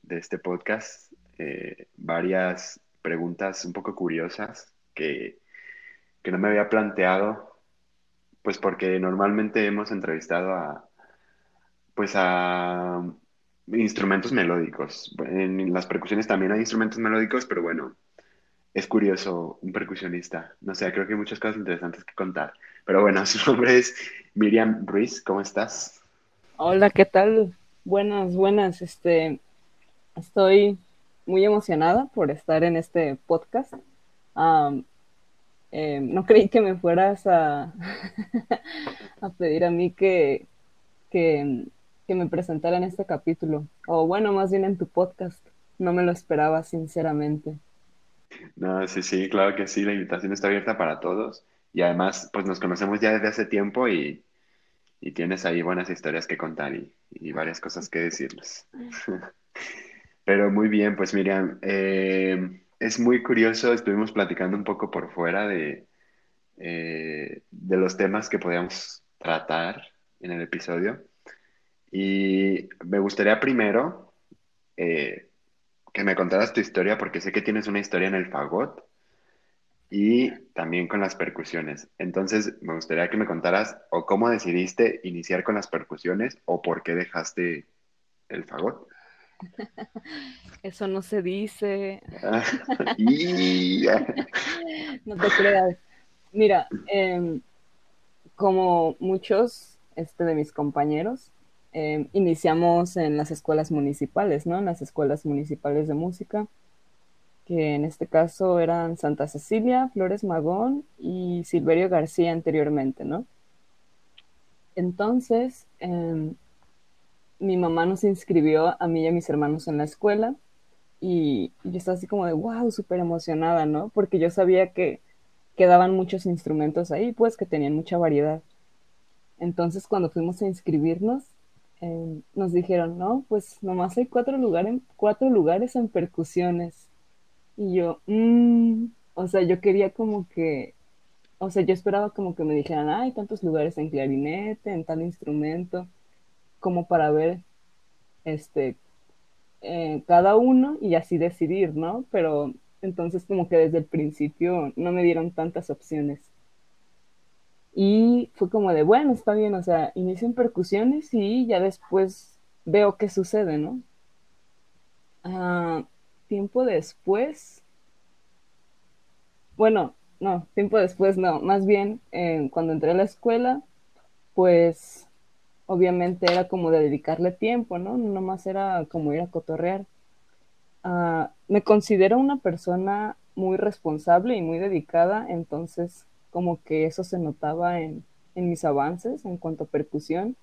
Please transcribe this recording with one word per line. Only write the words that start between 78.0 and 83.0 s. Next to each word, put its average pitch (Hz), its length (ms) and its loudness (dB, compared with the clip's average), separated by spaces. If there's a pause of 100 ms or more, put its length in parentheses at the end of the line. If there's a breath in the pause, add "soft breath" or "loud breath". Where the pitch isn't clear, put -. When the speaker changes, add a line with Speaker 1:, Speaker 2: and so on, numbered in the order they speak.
Speaker 1:
en 98 80 -2
el 90 120 -2
fagot 71 580 -6 (1040)
y 110 420 2 (220)
también 85 340 -4
con 101 120 -2
las 95 160 -2
percusiones. 78 720 -8 (100)
Entonces, 95 640 -2
me 80 120 -8
gustaría 80 360 -2